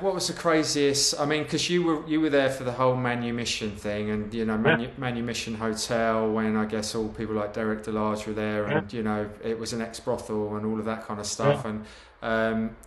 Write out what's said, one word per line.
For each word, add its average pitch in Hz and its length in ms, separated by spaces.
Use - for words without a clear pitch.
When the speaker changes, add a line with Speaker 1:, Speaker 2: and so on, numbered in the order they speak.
Speaker 1:
what 190 100
was 170 140
the 170 60
craziest? 143 840
I 147 60
mean, 151 200
'cause 147 240
you 175 140
were, 160 240
you 156 140
were 156 80
there 139 200
for 131 140
the 120 80
whole 127 240
Manumission 120 800
thing, 104 340
and, 107 240
you 113 120
know, 110 120
Manu-, 117 280
Speaker 2:
Yeah. - 120
Speaker 1:
Manumission 120 580
Hotel, 110 760
when 110 240
I 107 100
guess 107 300
all 110 140
people 107 260
like 104 180
Derek 107 300
Delarge 107 440
were 107 60
there, 107 320
and, - 260
Speaker 2:
Yeah. 123 60
Speaker 1:
you 110 60
know, 107 260
it 113 160
was 110 140
an 117 80
ex-brothel 107 760
and 107 100
all 110 140
of 104 60
that 110 200
kind 104 140
of 104 60
stuff, 139 400
Speaker 2:
Yeah. 107 60
Speaker 1:
and, 107 140
um, 113 520